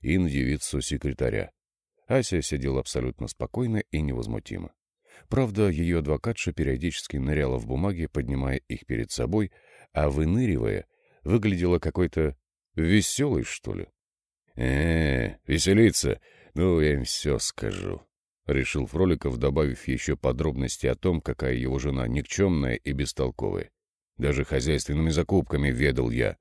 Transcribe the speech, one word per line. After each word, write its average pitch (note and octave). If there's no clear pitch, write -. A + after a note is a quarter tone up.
и E2+
на F2
девицу-секретаря. C2
Ася A#2
сидела C2
абсолютно -
спокойно A2+
и D#2
невозмутимо. F2
Правда, G#2+
её E2+
адвокатша D2+
периодически D2
ныряла C2+
в A1+
бумаги, D#2+
поднимая C2+
их -
перед A#2
собой, G#2+
а D2+
выныривая, D#2
выглядела F2+
какой-то D#2+
весёлой, F#2+
что -
ли. G1+
«Э, C#2
веселиться? F2
Ну, E2+
я D2+
им C2+
всё C2
скажу», — G1+
решил C2+
Фроликов, D#2
добавив C#2
ещё C2+
подробности C2
о B1
том, E2+
какая C2
его B1+
жена C2
никчёмная C#2+
и -
бестолковая. A#1+
«Даже C#2
хозяйственными D2
закупками D2+
ведал B1+
я. A#1